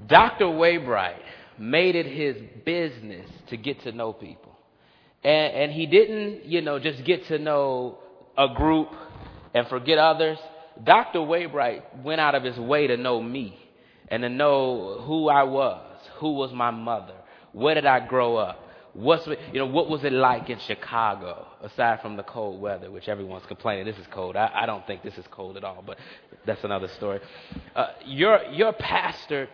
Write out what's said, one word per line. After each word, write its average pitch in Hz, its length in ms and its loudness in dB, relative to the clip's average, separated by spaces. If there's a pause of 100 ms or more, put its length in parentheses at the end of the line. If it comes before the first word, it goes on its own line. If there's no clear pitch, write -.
Doctor 202 380 8
Waybright 151 760 2 (360)
made 160 380 2
it 165 120 -2
his 139 280 -4 (300)
business 120 640 -6 (180)
to 123 100 -10
get 131 260 -8
to 120 80 -10
know 113 200 -6
people. - 440 -18 (680)
And, 151 320 4
and 147 200 0
he 160 120 -4
didn't, 208 600 4
you 165 160 -2
know, 147 180 -2
just 131 240 -6
get 170 240 0
to 160 100 -2
know 139 600 -2 (400)
a 139 180 6
group 156 320 2 (640)
and 120 140 2
forget 127 300 0
others. 156 400 4 (440)
Doctor 180 380 4
Waybright 143 840 -2
went 156 180 -2
out 147 140 4
of 131 80 0
his 123 140 -6
way 139 300 2
to 123 80 2
know 123 260 0
me 117 380 -8 (480)
and 117 160 -4
to 120 60 -2
know 127 760 0
who 156 220 0
I 143 160 6
was, 135 400 0 (360)
who 151 160 -2
was 131 180 -4
my 120 180 0
mother, 113 440 -6 (360)
where 143 240 2
did 147 100 2
I 131 220 6
grow 120 300 2
up, 92 280 -4 (280)
what's, 151 340 2
you 135 320 -6
know, 135 60 0
what 139 240 0
was 147 160 -4
it 135 80 0
like 127 360 2
in 117 100 -8
Chicago, 101 880 -4 (160)
aside 113 380 0
from 107 140 -10
the 101 80 -10
cold 101 380 -8
weather, 95 280 -8
which 95 200 -12
everyone's 95 360 -8
complaining, 98 400 -6
"This 107 120 -8
is 90 120 -20
cold." 92 280 -6
I, 107 180 2
I 107 100 -2
don't 104 220 -6
think 95 160 -10
this 107 140 -14
is - 120 -16
cold 95 280 -14
at 98 80 -12
all, 92 200 -12
but - 120 -14 (480)
that's 107 180 -4
another 98 240 -4
story. 98 320 -6 (560)
Uh, 131 120 0 (180)
your, 165 360 4 (120)
your 214 180 2
pastor 165 840 -4